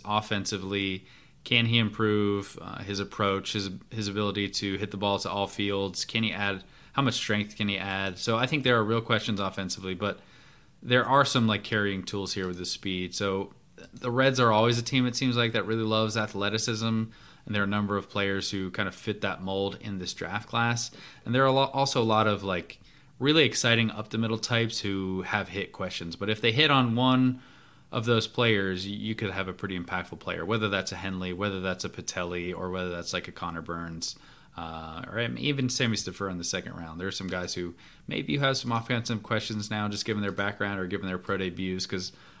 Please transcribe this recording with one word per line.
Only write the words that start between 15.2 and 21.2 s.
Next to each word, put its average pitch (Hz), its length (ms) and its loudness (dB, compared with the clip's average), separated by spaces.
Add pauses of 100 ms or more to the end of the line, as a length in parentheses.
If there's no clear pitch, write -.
like, 117 160 4
that 104 140 0
really 113 180 0
loves 110 320 2
athleticism, 107 720 0
and 110 680 -2
there 104 80 2
are 101 40 2
a - 20 0
number 101 300 0
of 95 100 -6
players 98 420 0
who 95 200 -4
kind 98 180 -2
of 90 60 -6
fit - 260 -6
that 95 220 -2
mold 95 400 -2
in 101 160 -6
this 90 160 -6
draft 92 340 -6
class. 117 420 0 (360)